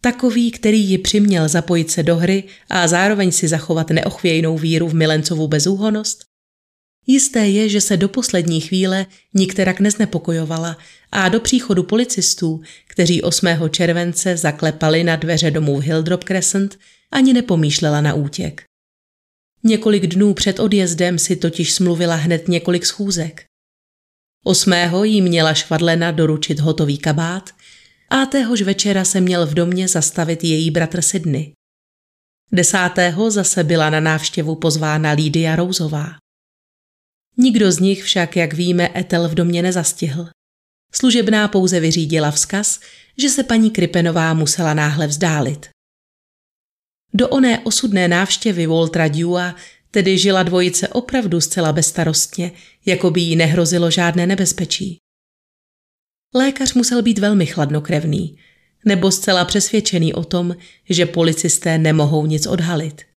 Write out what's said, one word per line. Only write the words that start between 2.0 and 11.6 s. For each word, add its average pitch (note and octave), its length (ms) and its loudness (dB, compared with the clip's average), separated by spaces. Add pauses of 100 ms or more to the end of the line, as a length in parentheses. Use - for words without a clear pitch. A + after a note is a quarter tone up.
do E3 120 2
hry F#3 280 0 (260)
a F3 180 0
zároveň F#3+ 440 2
si E3+ 160 -2
zachovat D#3+ 420 -2
neochvějnou D#3+ 680 0
víru E3 300 0
v D#3 60 -2
milencovu D#3 540 0
bezúhonnost? G3 800 -2 (800)
Jisté B3+ 400 2
je, G#3 220 2
že G3+ 120 0
se G3+ 160 0
do F#3+ 120 2
poslední E3+ 520 -2
chvíle F#3 440 -2 (280)
nikterak F#3+ 460 0
neznepokojovala E3 1000 -2 (340)
a F#3 180 0
do A3+ 100 2
příchodu A3+ 440 0